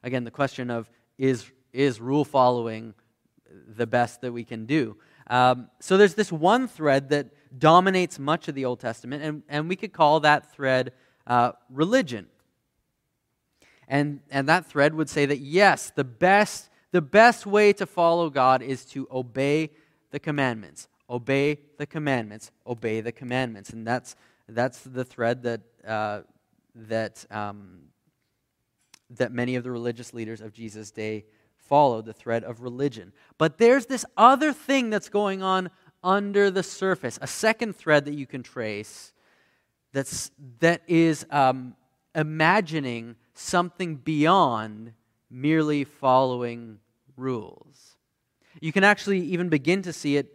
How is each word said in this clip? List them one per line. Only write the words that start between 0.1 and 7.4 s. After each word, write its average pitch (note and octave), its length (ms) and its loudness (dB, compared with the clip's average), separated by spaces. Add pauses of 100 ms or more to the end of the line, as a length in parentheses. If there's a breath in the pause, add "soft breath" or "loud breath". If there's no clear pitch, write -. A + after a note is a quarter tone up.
the A#2+ 60 -14
question C3 380 -6
of, A#2 200 -8 (280)
is, C3 320 -2 (220)
is B2+ 300 -2
rule C3+ 240 0
following A#2 680 0 (800)
the A#2 120 -2
best A#2+ 340 0
that B2 120 -8
we A#2+ 100 -10
can A2 220 -12
do? A#2+ 320 -2 (320 soft breath)
Um, B2 400 2 (100)
so - 180 2
there's G3 180 8
this G#3+ 160 -2
one G3 360 2
thread C#3 420 0
that C#3+ 180 0 (300 soft breath)